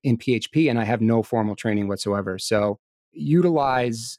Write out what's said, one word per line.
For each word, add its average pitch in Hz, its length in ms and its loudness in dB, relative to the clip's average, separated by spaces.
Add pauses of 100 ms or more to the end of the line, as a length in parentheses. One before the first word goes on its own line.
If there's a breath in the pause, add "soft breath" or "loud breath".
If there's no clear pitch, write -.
in 127 160 2
P 127 160 0
H - 160 -6
P, 156 180 2
and 117 100 0
I 113 60 0
have 110 160 0
no 113 220 2
formal 107 340 -2
training 104 320 -2
whatsoever. 101 500 -4
So 104 400 -2 (340)
utilize, 139 1080 0